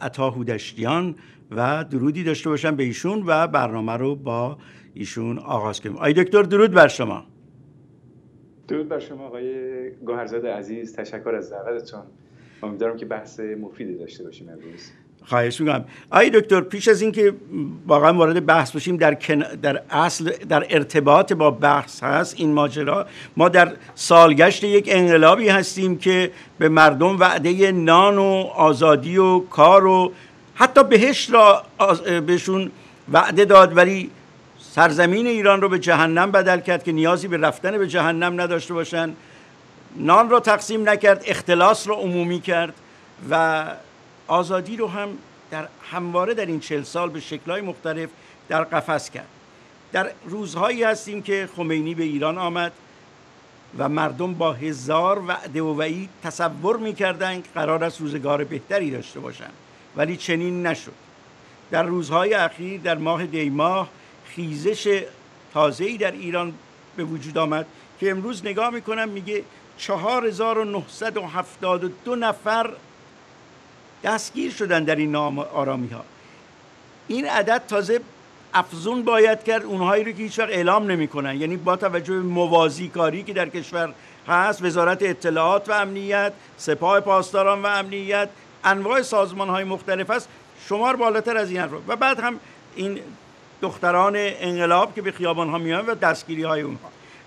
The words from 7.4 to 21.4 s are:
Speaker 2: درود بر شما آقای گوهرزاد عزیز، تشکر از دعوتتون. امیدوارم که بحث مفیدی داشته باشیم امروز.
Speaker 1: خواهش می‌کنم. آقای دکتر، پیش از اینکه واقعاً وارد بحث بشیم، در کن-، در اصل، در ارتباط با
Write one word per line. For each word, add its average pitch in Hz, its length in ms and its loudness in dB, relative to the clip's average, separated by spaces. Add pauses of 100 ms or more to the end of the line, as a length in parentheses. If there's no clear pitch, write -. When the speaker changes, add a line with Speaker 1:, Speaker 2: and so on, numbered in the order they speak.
Speaker 2:
درود 151 200 -6
بر 151 100 -8
شما 135 280 -16
آقای 127 640 -10
گوهرزاد 117 560 -8
عزیز، 107 500 -10
تشکر 110 380 -8
از 104 180 -8
دعوتتون. 113 500 -10 (600)
امیدوارم 110 340 -6
که 113 100 -12
بحث 107 340 -12
مفیدی 107 540 -12
داشته 85 300 -16
باشیم 85 240 -20
امروز. 82 420 -20 (320)
Speaker 1:
خواهش 120 380 0
می‌کنم. 139 240 -2 (260)
آقای 233 200 6
دکتر، 208 300 4
پیش 196 280 -4
از 202 140 4
اینکه 208 320 2 (520)
واقعاً 151 260 6
وارد 165 340 2
بحث 160 300 2
بشیم، 180 200 -4
در 156 180 4
کن-، 147 480 -2
در 139 280 -2
اصل، 160 400 -2
در - 400 0
ارتباط 151 640 4
با 156 180 4